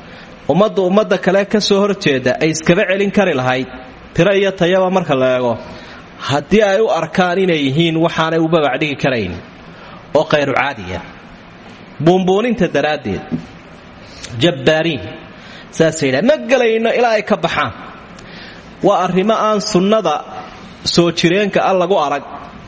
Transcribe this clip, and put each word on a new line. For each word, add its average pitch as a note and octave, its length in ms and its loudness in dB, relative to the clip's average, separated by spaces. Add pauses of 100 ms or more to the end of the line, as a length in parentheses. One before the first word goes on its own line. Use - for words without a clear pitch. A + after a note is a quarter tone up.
(480)
Ummadda F#3+ 340 2
ummadda F#3+ 360 2
kale G3 260 2
ka G#3 160 0
soo G3 200 2
horjeeda D3 600 0
ay D#3+ 100 2
iskaba E3+ 380 2
celin G3 220 0
kari F#3 240 2
lahayd, B2+ 320 0 (480)
tiro F3 180 4
iyo G3 200 2
tayaba F#3 380 2
marka F3+ 240 0
la C3 220 2
eego, B2 160 0 (680)
haddii D3+ 440 2
ay G3 180 4
u A3 80 2
arkaan F3 500 0
inay F3+ 300 2
yihiin D#3+ 280 0
waxaanay E3 440 0
u D#3+ 80 2
babac D3 320 2
dhigi D3+ 160 -4
karayn A2+ 380 -2 (800)
oo D3+ 100 4
khayru C#3+ 300 0
caadiya. G#2+ 460 -4 (1000)
Buunbuuninta F#3 760 2
daraaddeed. C#3+ 460 -2 (1200)
Jabbaariin. D#3 600 0 (680)
Saasay D#3 380 0
yidhahdeen. C3+ 180 0
"Ma D4+ 100 4 (120)
gelayno A3+ 500 2
ilaa A#3 200 2
ay G#3 40 -4
ka G#3 140 0
baxaan." D3+ 360 -2 (1120)
Waa F#3 220 4
arrimo F#3 300 2
aan G#3 260 2
sunnada F#3+ 540 2 (680)
soo E3+ 280 2
jireenka F#3 480 0
ah E3 140 2
lagu F#3 240 2
arag. C#3+ 240 0 (460)